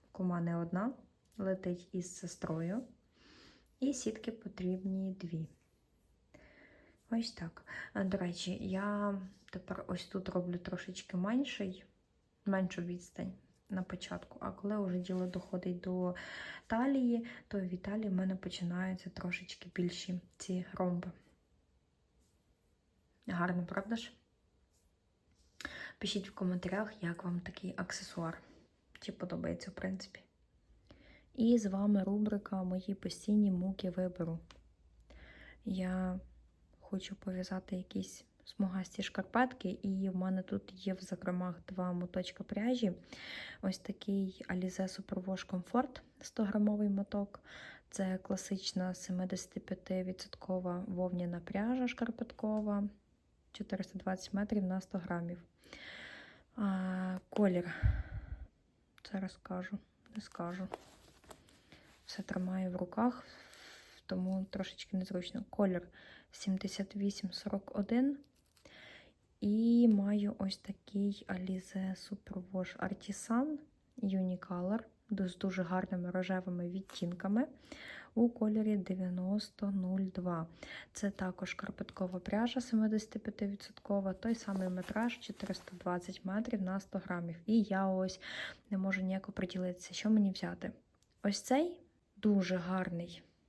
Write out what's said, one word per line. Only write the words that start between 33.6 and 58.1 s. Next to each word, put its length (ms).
вибору". 480
Я 560
хочу 360
пов'язати 600
якийсь 480
смугасті 560
шкарпетки, 640
і 400
в 80
мене 260
тут 440
є 80
в 60
закромах 680
два 240
моточка 520
пряжі. 480
Ось 160
такий 720
Alize 520
Superwash 460
Comfort, 540
сто 240
грамовий 440
моток. 520
Це 280
класична 760
семидесятип'ятивідсоткова 1900
вовняна 540
пряжа 480
шкарпеткова, 1000
чотириста 460
двадцять 360
метрів 300
на 160
сто 180
грамів. 440
А, 640
колір. 460